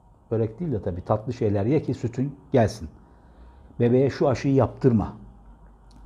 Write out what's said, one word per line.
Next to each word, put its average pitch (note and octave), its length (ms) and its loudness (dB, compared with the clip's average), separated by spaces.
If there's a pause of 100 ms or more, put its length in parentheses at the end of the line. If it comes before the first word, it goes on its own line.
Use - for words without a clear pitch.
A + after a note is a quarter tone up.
(320)
Börek A2 280 -2
değil F3 120 -6
de G#2+ 100 -4
tabii F2 200 -6
tatlı A2 320 -4
şeyler G2+ 320 0
ye C#3+ 160 2
ki D3 120 -4
sütün - 420 -6 (160)
gelsin. G#2 380 2 (920)
Bebeğe B2 300 4
şu D3 200 0
aşıyı C3+ 260 0
yaptırma. A2+ 580 2 (920)